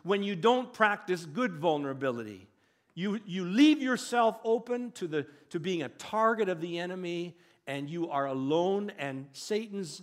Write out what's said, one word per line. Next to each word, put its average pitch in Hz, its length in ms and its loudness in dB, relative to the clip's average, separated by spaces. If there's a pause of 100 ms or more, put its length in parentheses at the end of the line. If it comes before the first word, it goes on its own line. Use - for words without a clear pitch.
when 202 220 0
you 202 120 0
don't 247 380 4
practice 202 520 2
good 185 280 -2
vulnerability. 131 920 -2 (480)
You, 202 320 -2
you 180 180 -4
leave 285 340 6
yourself 240 640 2
open 240 500 -2
to, 185 140 -6
the, 151 200 -2 (240)
to 175 80 -4
being 170 240 -2
a 127 60 -6
target 220 600 2
of 170 120 -2
the 170 180 -4
enemy, 175 560 -6 (320)
and 139 200 -6
you 165 220 -4
are 143 160 0
alone, 170 720 0
and 139 360 -6
Satan's 196 680 -6